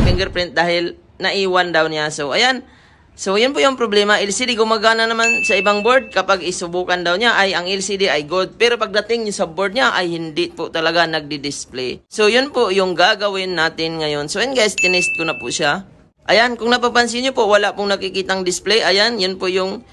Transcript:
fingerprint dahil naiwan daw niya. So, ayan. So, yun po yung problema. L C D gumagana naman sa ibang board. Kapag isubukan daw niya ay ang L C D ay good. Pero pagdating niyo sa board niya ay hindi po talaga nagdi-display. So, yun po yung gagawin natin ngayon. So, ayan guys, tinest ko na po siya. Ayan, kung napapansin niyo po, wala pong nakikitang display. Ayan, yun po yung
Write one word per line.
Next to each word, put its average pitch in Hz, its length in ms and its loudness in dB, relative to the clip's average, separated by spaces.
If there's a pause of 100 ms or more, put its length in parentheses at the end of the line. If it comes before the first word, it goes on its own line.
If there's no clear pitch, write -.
fingerprint 180 480 0
dahil 175 400 0 (240)
naiwan 180 560 0
daw 160 160 4
niya. 156 240 -4
So, 147 160 -6
ayan. 240 320 0 (560)
So, 196 160 -2
yun 233 160 2
po 285 140 0
yung 269 100 4
problema. 208 480 2
L 202 80 -2
C 240 160 -2
D 240 80 0
gumagana 220 560 2
naman 226 320 0
sa - 160 2
ibang 208 240 2
board. 240 320 2
Kapag 185 320 0
isubukan 180 560 -4
daw 175 160 0
niya 226 160 2
ay 185 240 2
ang 175 80 -4
L 196 160 -4
C 196 160 -4
D 190 80 2
ay 151 160 0
good. 185 320 -4
Pero 233 240 2
pagdating 220 480 -2
niyo 202 160 -6
sa 170 80 -4
board 190 240 -4
niya 262 160 2
ay 170 240 -2
hindi 165 400 -4
po 165 160 -8
talaga 165 400 0
nagdi-display. 139 960 -8
So, 208 240 0
yun 262 240 0
po 233 160 2
yung 185 240 0
gagawin 190 640 0
natin 165 400 -2
ngayon. 147 320 -2
So, 208 80 -4
ayan 254 160 -2
guys, 214 240 2
tinest 180 400 0
ko 165 80 -2
na 156 80 -2
po 120 160 -8
siya. 151 320 0 (440)
Ayan, 233 320 4
kung 233 160 2
napapansin 240 480 2
niyo 262 100 0
po, 247 140 2
wala 202 260 4
pong 202 220 0
nakikitang 190 480 -4
display. 185 400 0
Ayan, 202 320 2
yun 190 240 -4
po 190 80 -4
yung 190 460 -4